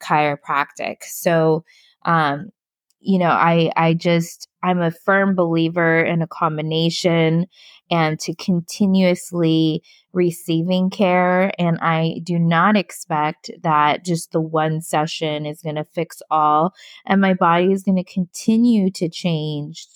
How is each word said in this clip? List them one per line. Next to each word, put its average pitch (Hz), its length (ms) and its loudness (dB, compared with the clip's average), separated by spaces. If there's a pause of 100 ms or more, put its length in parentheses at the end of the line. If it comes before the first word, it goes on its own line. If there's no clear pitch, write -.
chiropractic. 147 1000 -4
So, 165 600 0 (400)
um, 160 460 0 (500)
you 190 200 2
know, 175 100 2
I, 165 460 4
I 165 180 2
just, 170 540 -2 (160)
I'm 180 180 0
a 165 100 0
firm 196 440 0
believer 165 680 0
in 165 180 -2
a 156 60 -4
combination 165 1160 0 (460)
and 160 300 0
to - 120 -6
continuously 175 1500 0 (280)
receiving 180 800 0
care. 180 680 2
And 170 220 0
I 165 420 -2
do 170 160 -2
not 170 360 2
expect 156 760 -4 (100)
that 151 420 2
just 175 280 -4
the 165 100 0
one 160 400 -2
session 151 640 -4
is 151 160 -10
gonna 151 240 -6
fix - 460 -10
all. 156 420 2 (320)
And 196 160 2
my 190 140 4
body 180 360 2
is 190 120 -2
gonna 185 200 0
continue 220 880 0
to 180 160 -4
change 156 800 -4 (100)